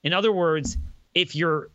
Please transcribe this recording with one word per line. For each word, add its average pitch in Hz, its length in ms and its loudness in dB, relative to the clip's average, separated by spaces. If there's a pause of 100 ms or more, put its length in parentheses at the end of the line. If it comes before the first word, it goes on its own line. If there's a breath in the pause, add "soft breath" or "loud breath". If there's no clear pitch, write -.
In 160 120 0
other 208 180 2
words, 160 460 0 (360)
if 175 220 0
you're, 156 380 -2